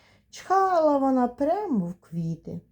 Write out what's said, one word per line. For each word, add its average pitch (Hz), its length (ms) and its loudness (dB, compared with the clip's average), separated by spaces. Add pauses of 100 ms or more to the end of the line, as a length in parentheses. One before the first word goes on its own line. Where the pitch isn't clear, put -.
(300)
Чхала 349 680 2
вона 262 300 2
прямо 285 580 -2
в 180 80 -8
квіти, 165 680 -8 (120)